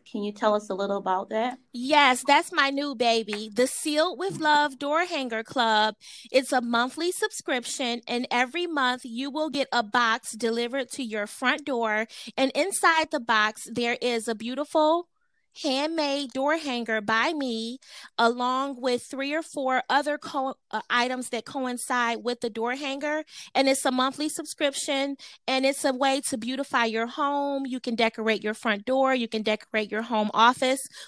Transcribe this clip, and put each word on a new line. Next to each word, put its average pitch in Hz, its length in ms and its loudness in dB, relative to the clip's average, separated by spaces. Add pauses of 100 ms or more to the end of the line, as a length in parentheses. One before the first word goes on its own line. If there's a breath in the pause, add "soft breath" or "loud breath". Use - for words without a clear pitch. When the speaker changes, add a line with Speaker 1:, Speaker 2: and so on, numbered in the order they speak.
Speaker 1:
Can 214 120 -6
you 208 100 -4
tell 208 220 2
us 208 160 -2
a 196 60 -4
little 196 220 -2
about 190 320 -2
that? 240 280 -2 (160)
Speaker 2:
Yes, 262 520 4
that's 285 260 4
my 285 180 2
new 277 240 -2
baby, 220 580 0
the 233 140 2
Seal 302 500 0
with 359 240 -4
Love 294 380 4
Door 294 300 0
Hanger 254 360 -4
Club. 220 520 2 (360 loud breath)
It's 262 220 2
a 254 80 2
monthly 247 500 0
subscription, 247 960 -4
and 240 220 -2
every 262 380 0
month 262 360 0
you 254 280 -6
will 311 180 -2
get 269 220 -2
a 240 100 2
box 226 540 0
delivered 240 560 -2
to 269 120 -6
your 214 220 -4
front 285 400 -2
door. 226 400 0 (320 loud breath)
And 269 160 4
inside 320 580 2
the 302 80 0
box, 220 500 0
there 240 320 0
is 233 260 0
a 226 80 -2
beautiful 302 720 2 (560)
handmade 285 680 0
door 285 220 2
hanger 240 460 -2
by 226 320 2
me, 240 460 -4 (400 loud breath)
along 247 600 2
with 247 300 0
three 277 240 -4
or 320 80 -2
four 262 480 0
other 285 260 2
co-, 269 380 -6 (160)
uh, 220 180 -4
items 247 420 0
that 226 160 -6
coincide 247 760 -2
with 240 180 -4
the 233 100 -4
door 233 240 -4
hanger. 294 480 -4 (320 loud breath)
And 269 120 4
it's 269 160 2
a 277 60 2
monthly 269 400 0
subscription, 277 880 -2 (300 loud breath)
and 262 180 2
it's 277 180 2
a 277 80 4
way 269 380 2
to 220 80 -2
beautify 254 480 0
your 226 220 0
home. 285 580 0
You 254 140 -6
can 233 160 -4
decorate 220 480 2
your 214 100 -2
front 208 320 -2
door. 262 300 4
You 240 120 0
can 220 140 -4
decorate 214 500 -2
your 214 120 -2
home 214 280 0
office 254 560 4 (200 loud breath)